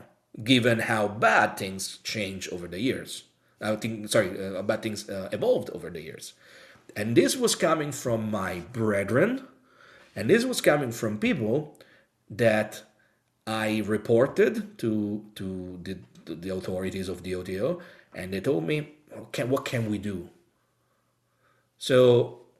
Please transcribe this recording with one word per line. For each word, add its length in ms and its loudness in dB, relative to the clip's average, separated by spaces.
given 380 4
how 280 0
bad 480 2
things 420 -8
change 520 -6
over 180 -8
the 120 -8
years. 440 -4
I 160 -2
think, 320 -8
sorry, 480 0
uh, 60 -4
bad 200 -2
things, 260 -6
uh, 240 -8
evolved 380 0
over 200 -10
the 120 -12
years. 320 -16
And 200 0
this 200 6
was 180 2
coming 380 2
from 380 -2
my 300 -2
brethren, 760 2
and 120 -2
this 160 6
was 160 -2
coming 300 4
from 280 -4
people 600 0
that 520 2
I 400 0
reported 920 2
to, 460 -2
to 460 -8
the, 160 -10
the 300 -8
authorities 540 -4
of 140 -8
the 140 -6
O 60 -6
T 180 -6
O, 200 -2
and 200 -8
they 80 -2
told 240 0
me, 300 -4
"Okay, 280 -6
what 200 2
can 240 -2
we 100 0
do?" 320 -6
So 640 6